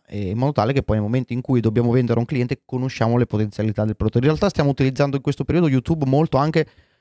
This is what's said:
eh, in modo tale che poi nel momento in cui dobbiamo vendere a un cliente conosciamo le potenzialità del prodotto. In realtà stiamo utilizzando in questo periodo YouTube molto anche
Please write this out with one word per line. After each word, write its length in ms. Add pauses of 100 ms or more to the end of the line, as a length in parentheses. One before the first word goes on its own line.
eh, 240
in 80
modo 140
tale 200
che 100
poi 140
nel 80
momento 280
in 100
cui 180
dobbiamo 320
vendere 240
a 40
un 60
cliente 380
conosciamo 540
le 80
potenzialità 580
del 100
prodotto. 240
In 60
realtà 240
stiamo 220
utilizzando 460
in 60
questo 220
periodo 240
YouTube 380
molto 320
anche 280 (340)